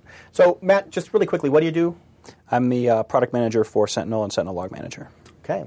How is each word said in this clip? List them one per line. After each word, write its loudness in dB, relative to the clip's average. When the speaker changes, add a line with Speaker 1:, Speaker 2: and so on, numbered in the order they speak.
Speaker 1:
So, 4
Matt, 2
just -6
really 2
quickly, -2
what 6
do 2
you -2
do? 0
Speaker 2:
I'm 2
the, 0
uh, 4
product 0
manager 2
for 0
Sentinel -4
and -6
Sentinel -4
Log -8
Manager. -14
Speaker 1:
Okay, -6